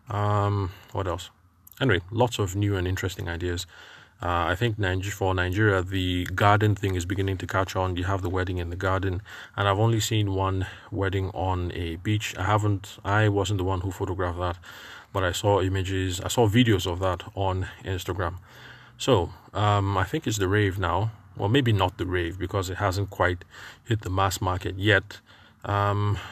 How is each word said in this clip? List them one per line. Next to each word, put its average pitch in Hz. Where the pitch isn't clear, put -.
Um, 101
what 95
else? 85
Anyway, 104
lots 113
of 92
new 101
and 90
interesting 92
ideas. 87
Uh, 87
I 90
think 113
Niger-, 95
for 92
Nigeria, 92
the 90
garden 104
thing 98
is 87
beginning 95
to 92
catch 95
on. 92
You 87
have 95
the 90
wedding 92
in 85
the 90
garden, 95
and 101
I've 98
only 113
seen 104
one 95
wedding 95
on 90
a 82
beach. 107
I 90
haven't, 104
I 104
wasn't 98
the 90
one 92
who 95
photographed 90
that, 87
but 95
I 90
saw 101
images, 95
I -
saw 113
videos 110
of 90
that 92
on 92
Instagram. 90
So, 98
um, 101
I 92
think -
it's 110
the 95
rave 98
now. 92
Well, 101
maybe 120
not 95
the 87
rave 90
because 90
it 90
hasn't 98
quite 90
hit 110
the -
mass 95
market 90
yet. 98
Um, 101